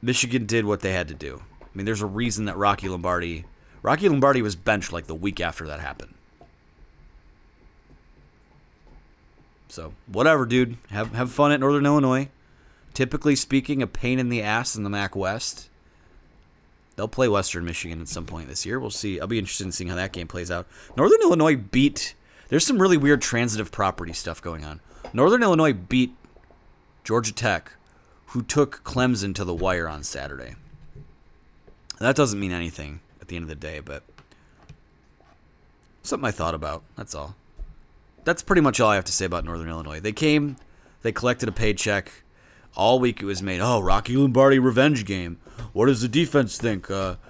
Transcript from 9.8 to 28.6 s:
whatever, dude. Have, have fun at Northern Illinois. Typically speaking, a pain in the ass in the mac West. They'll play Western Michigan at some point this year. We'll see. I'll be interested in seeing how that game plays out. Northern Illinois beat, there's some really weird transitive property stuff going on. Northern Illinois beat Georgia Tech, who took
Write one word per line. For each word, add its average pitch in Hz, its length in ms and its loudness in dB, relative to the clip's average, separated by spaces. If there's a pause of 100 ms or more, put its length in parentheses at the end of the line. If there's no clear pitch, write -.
whatever, 135 380 4
dude. 120 320 2 (100)
Have, 110 260 -6
have 123 160 -2
fun 147 220 4
at 147 80 2
Northern 143 260 2
Illinois. 139 420 2 (640)
Typically 135 440 0
speaking, 135 460 0
a 120 40 -2
pain 123 320 -2
in 123 120 -2
the 120 120 -2
ass 110 320 -2
in 110 80 -6
the 101 80 -4
mac 101 240 -4
West. 98 540 -6 (1300)
They'll 101 100 -6
play 127 220 0
Western 92 360 0
Michigan 82 360 -8
at 80 80 -12
some 85 180 -10
point 80 220 -12
this - 180 -8
year. 120 140 -4
We'll 120 100 -8
see. 98 300 -6
I'll 87 80 -6
be 113 100 0
interested 98 260 -6
in 92 60 -6
seeing 87 200 -6
how 87 60 -6
that 92 160 -4
game 85 140 -10
plays 87 240 -10
out. 87 160 -6 (300)
Northern 233 260 6
Illinois 160 320 6
beat, 131 600 0 (340)
there's 156 180 2
some 233 160 4
really 185 140 6
weird 143 260 4
transitive 110 480 -2
property 90 420 -2
stuff - 300 -8
going 80 220 -10
on. 76 160 -14 (320)
Northern 208 320 4
Illinois 160 280 4
beat 123 440 0 (880)
Georgia 110 280 0
Tech, 101 420 -2 (520)
who 120 160 -6
took 143 400 0